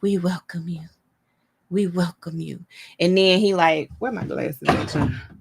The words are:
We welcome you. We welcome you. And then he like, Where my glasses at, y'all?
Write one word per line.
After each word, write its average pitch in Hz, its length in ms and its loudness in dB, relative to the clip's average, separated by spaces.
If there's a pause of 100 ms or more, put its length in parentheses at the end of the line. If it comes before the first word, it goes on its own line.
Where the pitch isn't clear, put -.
We 202 180 0
welcome 170 500 -4
you. 165 140 -8 (880)
We 196 160 0
welcome 170 540 -4
you. 156 240 -10 (360)
And 175 160 4
then 190 240 6
he 202 140 4
like, 160 440 2
Where 247 140 -6
my 208 120 -6
glasses 139 440 -6
at, - 260 0
y'all? 143 160 0 (300)